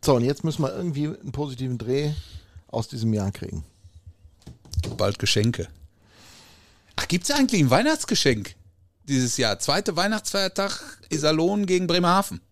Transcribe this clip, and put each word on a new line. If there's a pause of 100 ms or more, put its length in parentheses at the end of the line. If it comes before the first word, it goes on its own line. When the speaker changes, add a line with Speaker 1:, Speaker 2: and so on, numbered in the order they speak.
Speaker 1:
So,
und
jetzt
müssen
wir
irgendwie
einen
positiven
Dreh (580)
aus
diesem
Jahr
kriegen. (1300)
Speaker 2:
Bald
Geschenke. (1300)
Ach,
gibt's
eigentlich
ein
Weihnachtsgeschenk (480)
dieses
Jahr?
Zweite
Weihnachtsfeiertag, (100)
Iserlohn
gegen
Bremerhaven.